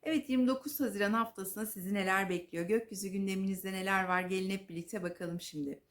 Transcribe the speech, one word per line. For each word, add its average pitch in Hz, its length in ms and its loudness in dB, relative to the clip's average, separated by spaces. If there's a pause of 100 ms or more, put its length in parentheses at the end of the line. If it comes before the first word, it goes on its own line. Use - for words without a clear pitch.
Evet, 311 260 0
yirmi 254 180 4
dokuz 269 320 0
Haziran 208 340 2
haftasında 220 520 -2
sizi 196 280 -4
neler 190 360 4
bekliyor? 175 360 -2
Gökyüzü 202 440 0
gündeminizde 190 640 -2
neler 190 300 2
var? 180 180 2
Gelin 190 280 0
hep 196 200 -4
birlikte 170 340 -6
bakalım 175 380 -4
şimdi. 143 500 -6